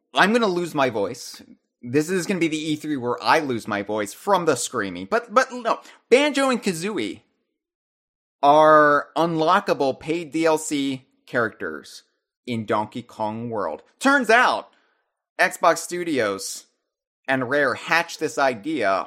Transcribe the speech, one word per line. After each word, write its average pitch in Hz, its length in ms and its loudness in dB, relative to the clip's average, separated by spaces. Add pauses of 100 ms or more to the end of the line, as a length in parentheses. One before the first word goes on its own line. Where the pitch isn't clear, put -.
(140)
I'm 180 180 4
gonna 233 140 2
lose 175 280 -4
my 135 160 2
voice. 107 520 -8 (400)
This 147 280 -2
is 180 160 -2
gonna 185 140 -2
be 165 80 2
the 156 240 -4
E 151 40 -2
three 151 200 -6
where 120 260 -2
I 135 180 4
lose 123 260 -4
my 101 160 -4
voice 107 300 -4
from 185 320 0
the 151 120 2
screaming. 95 540 -6
But, 233 220 -4
but 254 200 0
no, 226 280 -4 (300)
Banjo 269 400 4
and 240 120 -2
Kazooie 165 580 -6 (1200)
are 151 760 6
unlockable 160 840 0
paid 160 340 -6
D 160 120 0
L 156 140 4
C 139 480 -4 (200)
characters 98 760 -6 (440)
in 113 200 -4
Donkey 110 360 -2
Kong 113 460 -8
World. 92 340 -6 (160)
Turns 262 320 2
out, 220 400 2 (680)
Xbox 170 400 2
Studios 131 880 -4 (640)
and 131 200 -2
Rare 135 260 0
hatched - 440 -2
this 156 200 -6
idea 117 680 0